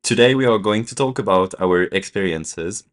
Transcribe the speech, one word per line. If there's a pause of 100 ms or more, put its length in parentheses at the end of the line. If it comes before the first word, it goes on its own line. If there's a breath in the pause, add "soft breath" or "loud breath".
Today
we
are
going
to
talk
about
our
experiences,